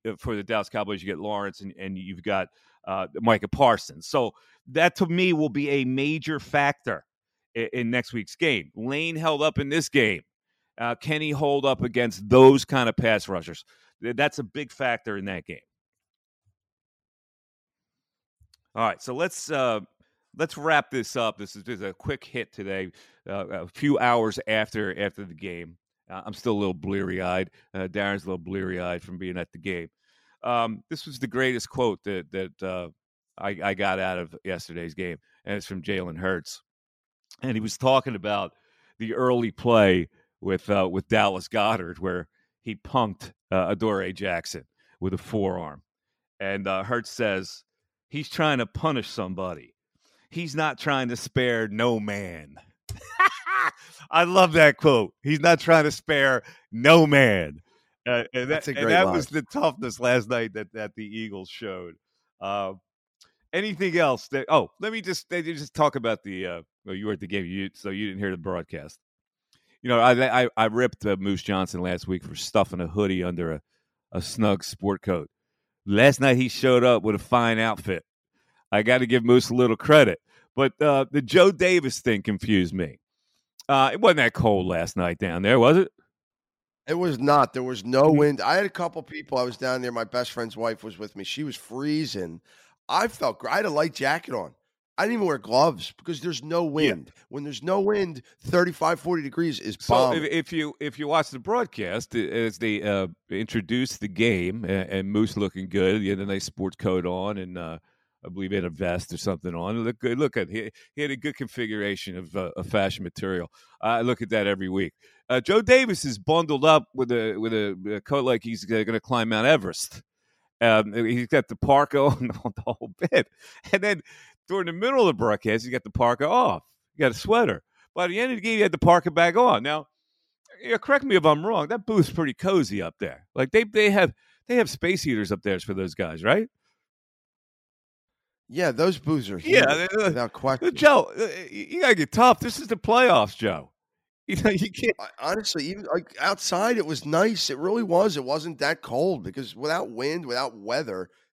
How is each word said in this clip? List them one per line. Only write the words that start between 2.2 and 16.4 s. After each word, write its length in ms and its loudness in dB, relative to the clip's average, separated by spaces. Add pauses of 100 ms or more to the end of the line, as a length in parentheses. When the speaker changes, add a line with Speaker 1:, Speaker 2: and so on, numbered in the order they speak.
Speaker 1:
got, 260 -2 (380)
uh, 200 -6 (100)
Micah 320 2
Parsons. 580 0
So 260 -2 (360)
that, 280 2
to 100 0
me, 260 2
will 160 0
be 200 -4
a 160 0
major 560 -4
factor 640 -2 (520)
i-, 160 -4
in 180 -2
next 220 -2
week's 220 -10
game. 400 -2
Lane 420 -6
held 260 -2
up 160 0
in 100 -4
this 200 -2
game. 340 2 (560)
Uh, 160 -4
can 260 -6
he 100 -4
hold 360 0
up 160 0
against 460 -2
those 360 10
kind 240 0
of 80 -2
pass 320 2
rushers? 360 -8 (380)
Th-, 140 -6
that's 220 0
a 40 -6
big 300 -12
factor 460 -4
in 80 -10
that 180 -8
game. 140 -14 (3250)